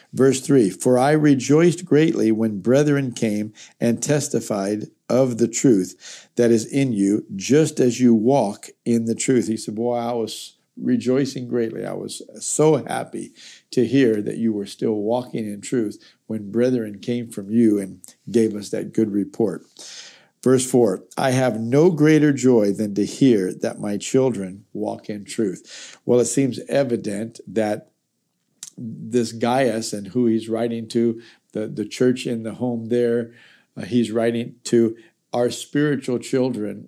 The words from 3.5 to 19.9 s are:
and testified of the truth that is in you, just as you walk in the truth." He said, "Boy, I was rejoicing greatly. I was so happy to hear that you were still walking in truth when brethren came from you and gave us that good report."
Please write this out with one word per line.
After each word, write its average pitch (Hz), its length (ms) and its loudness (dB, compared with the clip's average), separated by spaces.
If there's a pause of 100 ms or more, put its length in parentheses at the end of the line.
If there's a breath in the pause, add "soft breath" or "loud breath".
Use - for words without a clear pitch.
and 117 220 0
testified 110 880 -2 (200)
of 123 280 2
the 117 100 2
truth - 880 0
that 117 160 4
is 113 140 2
in 135 280 0
you, 101 320 2 (100)
just 139 440 2
as 120 200 2
you 120 140 6
walk 113 560 0 (160)
in 117 200 0
the 113 100 -2
truth." 120 320 0
He 110 100 -2
said, 107 180 -10
"Boy, 120 200 -4
I 120 180 -4
was - 420 -8 (220)
rejoicing 123 720 -2
greatly. 117 340 -4
I 95 100 -8
was 98 280 -10 (180)
so 151 380 2
happy 123 560 -8 (380 loud breath)
to 123 140 2
hear 113 360 4
that 104 160 -6
you 113 160 0
were 101 120 -6
still 117 280 -4
walking 113 520 -4
in 104 140 -10
truth 110 380 -4 (300 soft breath)
when 104 240 -8
brethren 113 480 0
came 120 280 -6
from 101 220 -12
you 110 300 4
and 92 200 -10 (320 loud breath)
gave 110 240 2
us 101 140 -12
that 107 240 -8
good 107 180 0
report." 98 540 -4 (760 loud breath)